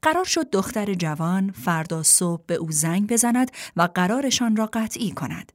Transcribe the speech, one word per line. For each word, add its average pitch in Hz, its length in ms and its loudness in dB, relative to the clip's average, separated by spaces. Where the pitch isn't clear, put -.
قرار 339 240 2
شد 320 240 0
دختر 202 440 0
جوان 175 580 0
فردا 160 520 -2
صبح 170 440 2
به 170 80 0
او 160 160 -4
زنگ 165 360 0
بزند 240 440 2
و 175 200 2
قرارشان 226 600 2
را 214 180 0
قطعی 220 380 -4
کند. - 440 -8